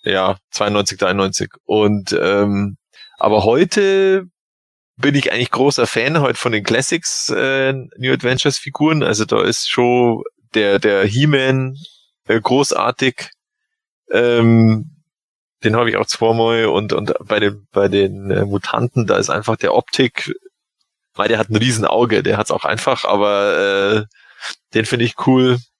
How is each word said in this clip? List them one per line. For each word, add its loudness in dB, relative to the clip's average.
ja, 0
zweiundneunzig, -2
dreiundneunzig. -2
Und, 0
ähm, 0
aber 2
heute 2
bin 0
ich 0
eigentlich -2
großer 2
Fan 0
heute 0
von -2
den -2
Classics, -2
äh, 0
New -4
Adventures 0
Figuren. 0
Also 0
da 0
ist -2
schon 2
der, 2
der 2
He-Man, 0
äh, 2
großartig. -2
Ähm, 4
den 2
habe 0
ich -2
auch 0
zweimal 0
und, -2
und -2
bei 0
den, -2
bei 2
den, -2
äh, 0
Mutanten, -2
da 0
ist -2
einfach -2
der -2
Optik, -2
weil -4
der 0
hat -4
ein 0
Riesenauge, 0
der 0
hat's -4
auch -4
einfach, -4
aber, 0
äh, 0
den 0
finde -2
ich -4
cool. 4